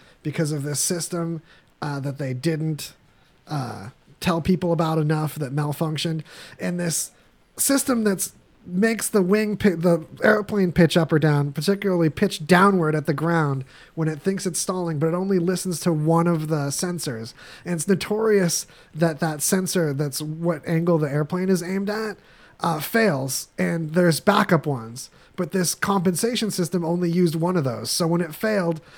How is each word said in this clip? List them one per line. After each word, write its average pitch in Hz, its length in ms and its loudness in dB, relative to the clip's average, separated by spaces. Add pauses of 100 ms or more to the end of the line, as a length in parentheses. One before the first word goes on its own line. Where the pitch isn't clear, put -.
(220)
because 151 300 -2
of 143 120 -4
this 143 160 -4
system, 170 640 -4 (400)
uh, 147 200 -4
that 135 160 -6
they 131 160 -4
didn't, 156 600 -4 (540)
uh, 117 420 -8 (300)
tell 165 220 0
people 180 320 0
about 160 240 0
enough 156 380 0
that 139 200 -6
malfunctioned, 156 680 -4 (360)
and 180 200 -4
this 165 320 -4 (460)
system 262 460 2
that's 196 300 0 (320)
makes 202 440 0
the 208 120 2
wing 208 340 2
pi-, 202 200 2
the 165 300 2 (180)
airplane 208 500 2
pitch 170 240 4
up 165 160 2
or 156 60 4
down, 143 340 2
particularly 185 560 0
pitch 185 360 -2
downward 180 500 4
at 147 100 -2
the 160 80 0
ground 147 500 0 (300)
when 160 140 -2
it 156 140 -4
thinks 196 240 -2
it's 170 140 -4
stalling, 170 400 -2
but 165 80 2
it 160 60 2
only 190 260 0
listens 175 400 -2
to 175 140 0
one 165 340 4
of 156 220 0
the 147 180 0
sensors. 143 680 -6 (300)
And 175 120 -4
it's 156 120 -4
notorious 208 800 2 (260)
that 160 280 0
that 151 200 -2
sensor, 175 520 0
that's 143 280 -4
what 160 460 -4
angle 170 300 2
the 151 120 0
airplane 165 400 -2
is 180 140 2
aimed 196 260 -4
at, 214 280 -6 (420)
uh, 165 200 -2
fails, 147 680 0 (100)
and 170 360 -2
there's 170 260 4
backup 190 460 4
ones. 120 440 -6 (280)
But 175 140 -4
this 180 240 0
compensation 196 720 0
system 170 360 -2
only 170 260 0
used 170 240 4
one 175 220 2
of 143 80 2
those. 117 260 -4
So 170 160 0
when 170 140 2
it 156 120 -4
failed, 180 460 0 (180)